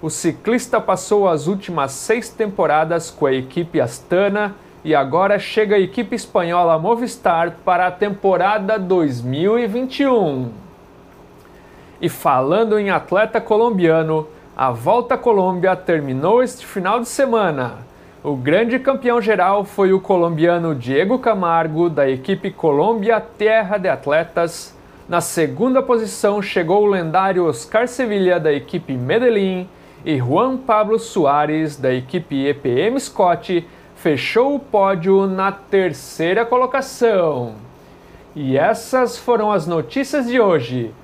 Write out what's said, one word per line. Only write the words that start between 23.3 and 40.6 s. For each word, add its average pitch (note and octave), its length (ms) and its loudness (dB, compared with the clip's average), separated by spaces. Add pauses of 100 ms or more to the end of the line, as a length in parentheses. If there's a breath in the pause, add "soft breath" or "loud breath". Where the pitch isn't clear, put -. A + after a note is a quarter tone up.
de F3+ 100 -2
Atletas. D#3+ 880 -2 (320 loud breath)
Na E3+ 140 2
segunda F3 600 0
posição A3 600 0
chegou F#3+ 400 0
o G#3 40 4
lendário F3+ 600 0
Oscar G#3+ 420 -2
Sevilla, G3+ 500 0
da D#3 140 2
equipe C#3+ 400 -4
Medellín, F#3+ 760 0 (380 loud breath)
e D3+ 140 0
Juan F#3 380 0
Pablo A3 440 0
Soares, D3+ 760 0
da B2+ 160 0
equipe C3+ 540 -4
E C#3+ 80 0
P C#3 140 -6
M G3 320 0
Scott, F3 640 0 (300 loud breath)
fechou A3 580 0
o C#4 60 -2
pódio G3 640 2
na F#3+ 240 -2
terceira G3 920 -2
colocação. A3+ 1120 0 (800 loud breath)
E C3 240 -2
essas A3+ 600 0
foram G#3+ 320 0
as F3 160 0
notícias A#3+ 640 -2
de B3 120 2
hoje. B2+ 520 0 (120)